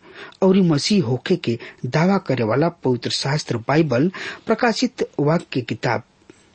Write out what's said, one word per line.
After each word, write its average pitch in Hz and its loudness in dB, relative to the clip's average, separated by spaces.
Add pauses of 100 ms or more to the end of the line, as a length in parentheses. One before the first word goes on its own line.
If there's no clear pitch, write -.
(380)
और 190 4
मसीह 170 2
होके 127 0
के 117 -4 (240)
दावा 165 2
करे 123 -2
वाला 127 2
पवित्र 123 -2
शास्त्र 139 -4
बाइबल 143 2 (320)
प्रकाशित 226 -2
वाक्य 156 0
की 127 -4
किताब 113 -4 (520)